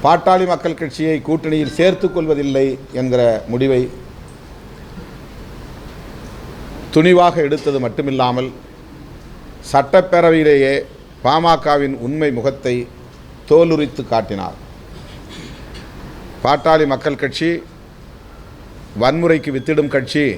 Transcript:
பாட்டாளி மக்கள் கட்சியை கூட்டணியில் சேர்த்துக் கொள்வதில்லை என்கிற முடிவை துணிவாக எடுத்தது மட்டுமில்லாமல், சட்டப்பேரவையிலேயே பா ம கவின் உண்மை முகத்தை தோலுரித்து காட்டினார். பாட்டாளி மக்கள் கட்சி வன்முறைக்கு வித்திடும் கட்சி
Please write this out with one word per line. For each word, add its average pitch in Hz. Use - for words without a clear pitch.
பாட்டாளி 185
மக்கள் 165
கட்சியை 160
கூட்டணியில் 156
சேர்த்துக் 180
கொள்வதில்லை 143
என்கிற 127
முடிவை 127
துணிவாக 175
எடுத்தது 143
மட்டுமில்லாமல், 127
சட்டப்பேரவையிலேயே 151
பா 131
ம 165
கவின் 143
உண்மை 151
முகத்தை 123
தோலுரித்து 151
காட்டினார். 98
பாட்டாளி 151
மக்கள் 139
கட்சி 160
வன்முறைக்கு 160
வித்திடும் 147
கட்சி 139